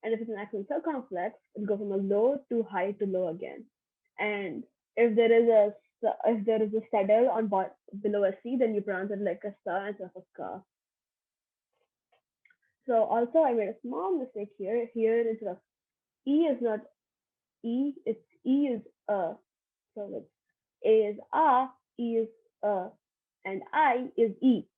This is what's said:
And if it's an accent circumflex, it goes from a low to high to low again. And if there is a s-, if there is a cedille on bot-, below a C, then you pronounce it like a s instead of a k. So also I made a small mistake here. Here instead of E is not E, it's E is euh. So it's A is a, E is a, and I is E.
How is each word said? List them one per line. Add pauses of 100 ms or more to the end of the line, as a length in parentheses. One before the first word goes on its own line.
And
if
it's
an
accent
circumflex, (200)
it
goes
from
a
low (120)
to
high
to
low
again. (540)
And (320)
if
there
is
a (320)
s-, (120)
if
there
is
a
cedille
on
bot-, (260)
below
a (120)
C,
then
you
pronounce
it
like
a
s (100)
instead
of
a (160)
k. (2250)
So
also
I
made
a
small
mistake
here.
Here
instead
of (680)
E
is
not (840)
E, (120)
it's (260)
E
is (280)
euh. (600)
So
it's (560)
A
is (160)
a, (320)
E
is (360)
a, (580)
and (120)
I
is (100)
E. (120)